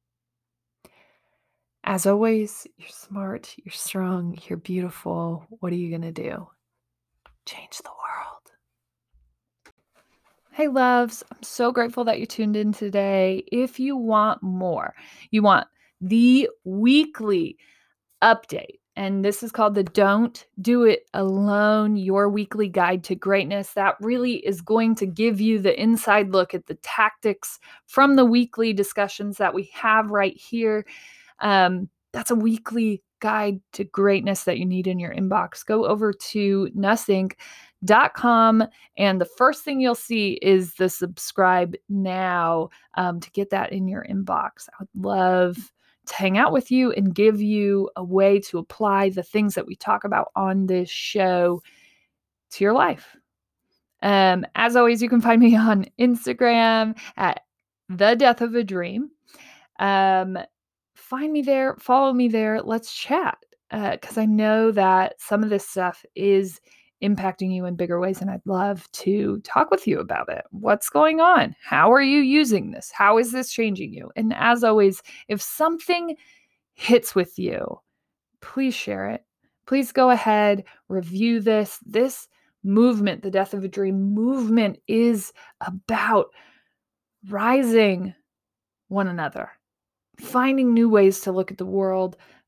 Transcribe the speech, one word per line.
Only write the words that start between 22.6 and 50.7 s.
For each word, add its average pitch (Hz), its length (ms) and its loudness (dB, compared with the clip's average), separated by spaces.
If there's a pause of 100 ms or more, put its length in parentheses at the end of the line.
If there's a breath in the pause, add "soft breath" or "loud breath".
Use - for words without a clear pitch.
Guide 180 380 0
to 185 100 -4
Greatness. 196 580 -4
That 196 280 0
really 247 440 -4
is 185 140 -4
going 220 360 0
to 208 100 -4
give 202 340 -2
you 220 200 2
the 190 200 0
inside 208 520 2
look 185 220 0
at 180 120 -8
the - 160 -12
tactics - 800 -4 (260 loud breath)
from 277 320 4
the 254 80 8
weekly 233 480 2
discussions 202 640 -4
that 180 160 -2
we 190 200 -6
have 220 360 0
right 202 260 0
here. 220 500 -4 (540 loud breath)
Um, 185 480 2 (260)
that's 233 180 -6
a 240 40 2
weekly 226 680 -2 (160)
guide 214 400 -2 (140)
to - 100 -8
greatness 196 600 0
that 175 120 -2
you 180 80 -4
need 185 220 -2
in 185 100 -2
your 175 160 -8
inbox. 185 500 -4
Go 220 220 0
over 208 260 0
to 196 640 -2
nussink 196 580 0 (520 loud breath)
dot 214 300 4
com, 226 480 4 (340 soft breath)
and 190 240 0
the 170 40 -2
first 285 380 0
thing 277 160 -4
you'll 254 140 2
see 220 480 -4
is 185 320 2
the 185 160 0
subscribe 180 840 0 (140)
now, 180 800 -2 (260 soft breath)
um, 175 240 -4
to - 100 -18
get 202 220 -6
that 196 200 -4
in 190 160 -4
your 190 220 -8
inbox. - 600 -6
I - 100 -20
would 190 260 -12
love 185 640 0 (360)
to - 80 -12
hang 190 240 0
out 269 120 2
with 262 200 0
you 254 220 2
and 190 200 0
give 214 260 4
you 202 480 0 (100)
a 185 60 -10
way 196 360 2
to 190 180 -8
apply 196 520 0
the 190 120 -8
things 208 320 -2
that - 140 -6
we 185 80 -12
talk 208 300 -4
about - 300 -2
on 190 300 0
this 185 240 -2